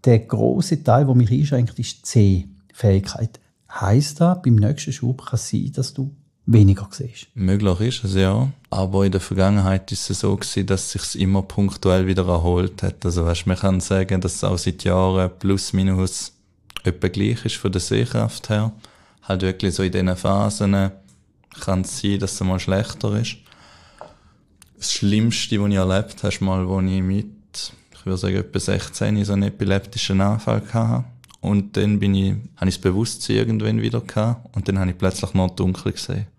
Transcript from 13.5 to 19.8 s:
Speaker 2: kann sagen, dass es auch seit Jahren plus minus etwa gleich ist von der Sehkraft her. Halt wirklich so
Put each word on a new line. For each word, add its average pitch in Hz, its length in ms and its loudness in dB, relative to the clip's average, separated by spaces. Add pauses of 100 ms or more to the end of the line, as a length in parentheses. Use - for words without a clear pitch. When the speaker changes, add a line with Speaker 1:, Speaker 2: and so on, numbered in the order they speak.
Speaker 2:
kann 95 240 2
sagen, 95 400 0
dass - 140 -2
es - 80 -6
auch 95 140 0
seit - 260 -4
Jahren 92 560 2
plus 98 340 -2
minus 95 600 0 (500)
etwa - 240 -2
gleich 104 360 -2
ist - 140 -4
von 98 140 -2
der - 100 0
Sehkraft 113 680 -2
her. 107 220 0 (520)
Halt 95 180 -2
wirklich 95 320 0
so - 100 -4